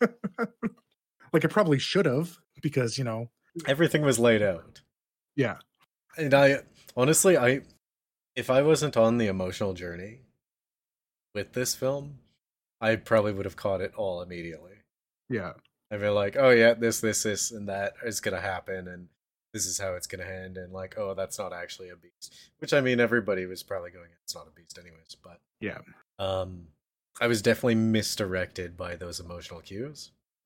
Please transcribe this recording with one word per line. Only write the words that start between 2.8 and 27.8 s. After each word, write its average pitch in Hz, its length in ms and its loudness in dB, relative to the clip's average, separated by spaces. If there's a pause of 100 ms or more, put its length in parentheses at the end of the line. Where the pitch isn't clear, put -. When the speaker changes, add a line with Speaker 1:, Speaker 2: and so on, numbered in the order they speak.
Speaker 1:
you 135 80 -4
know. 117 240 -6 (360)
Speaker 2:
Everything 151 360 2
was 131 180 4
laid 117 220 6
out. 95 400 -2 (560)
Speaker 1:
Yeah. 117 220 0 (580)
Speaker 2:
And 147 160 0
I, 139 240 6 (400)
honestly, 156 400 6
I, 127 240 4 (720)
if 123 140 -6
I 131 140 6
wasn't 147 340 4
on 113 200 6
the 113 100 2
emotional 95 460 -2
journey 90 500 -12 (1120)
with 101 200 -8
this 123 200 -2
film, 143 460 -6 (640)
I 110 160 2
probably 107 340 2
would 98 140 -6
have 95 100 -8
caught 98 240 -4
it 95 160 -6
all 92 260 -4
immediately. 87 520 -12 (560)
Speaker 1:
Yeah. 92 240 -6 (360)
Speaker 2:
I'd 104 120 -6
be 104 80 0
like, 101 280 0
"Oh 135 120 8
yeah, 117 240 8
this, 113 260 0
this, 107 240 0
this, 104 280 -2
and 104 180 -10
that 98 240 -4 (120)
is 110 140 -6
gonna 95 220 -4
happen, 92 480 -8
and 90 180 -16 (460)
this 98 120 -4
is 92 140 -6
how 95 140 -4
it's 90 140 -10
gonna 92 180 -10
end," 92 320 -12
and 92 160 -14
like, 95 240 -12
"Oh, 98 160 -4
that's 95 260 -6
not 92 140 -8
actually 87 360 -14
a 90 60 -18
beast." - 380 -20 (260)
Which, 143 140 -4
I 143 80 6
mean, 127 180 2
everybody 107 460 2
was 92 180 -14
probably 90 280 -10
going, 87 180 -20 (160)
"It's - 100 -12
not 78 140 -20
a - 20 -20
beast 82 260 -20
anyways," 85 460 -20
but 87 160 -20 (220)
Speaker 1:
Yeah. 101 180 -10 (400)
Speaker 2:
um, 95 480 -6 (540)
I 120 60 2
was 117 140 0
definitely 113 340 2
misdirected 95 1000 -2